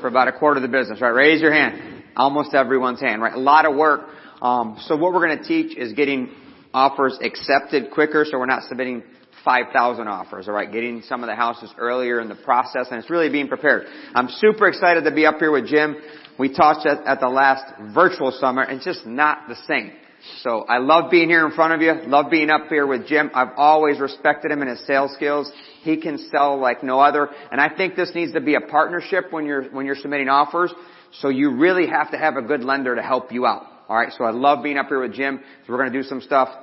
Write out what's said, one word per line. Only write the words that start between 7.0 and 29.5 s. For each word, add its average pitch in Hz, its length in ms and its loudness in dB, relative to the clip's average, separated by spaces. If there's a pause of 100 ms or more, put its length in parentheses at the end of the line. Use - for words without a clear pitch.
accepted 131 680 -2
quicker, 151 400 0
so 135 80 -4
we're 127 60 -2
not 127 240 -2
submitting 127 340 -6 (420)
five 123 280 0
thousand 120 360 0
offers, 95 380 -10
all 104 60 -6
right? 104 180 -4
Getting 117 380 -6
some 123 140 -6
of 117 60 -8
the 107 60 -6
houses 117 440 -4
earlier 120 420 -2
in 110 80 -8
the 104 60 -12
process, 127 560 -2
and 120 80 -8
it's 117 100 -14
really 160 220 0
being 139 180 -2
prepared. 135 380 0 (280)
I'm 123 140 2
super 214 400 2
excited 170 360 2
to 156 60 2
be 151 140 2
up 156 140 4
here 156 120 2
with 131 160 2
Jim. 151 300 2 (420)
We 135 160 0
talked 156 320 4
at, 143 200 2
at 135 140 0
the 127 80 2
last 135 360 4 (300)
virtual 151 360 2
summit, 131 380 -2
and 131 80 -8
it's 127 80 -16
just 170 220 -8
not 147 420 -2
the 117 80 -12 (100)
same. 113 260 -4 (500)
So 117 260 -4
I 120 100 2
love 160 320 2
being 165 200 4
here 165 160 4
in 151 60 -4
front 160 200 2
of 160 80 0
you, 160 140 4 (140)
love 139 220 2
being 156 200 2
up 151 180 0
here 147 180 0
with 127 200 -2
Jim. 151 280 0
I've 127 220 0
always 147 420 4
respected 147 540 -2
him 147 80 -4
and 131 100 -4
his 117 160 -12
sales 139 280 0
skills. 147 360 -4 (300)
He 156 160 -2
can 151 220 -8 (120)
sell 143 280 2
like 123 260 -2
no 131 160 0
other. 147 280 4 (220)
And 131 100 -2
I 151 140 0
think 185 220 -4
this 175 180 -2
needs 165 200 -4
to 156 60 -2
be 151 140 0
a 123 60 2
partnership 170 720 -2
when 156 140 -6
you're, 139 240 -4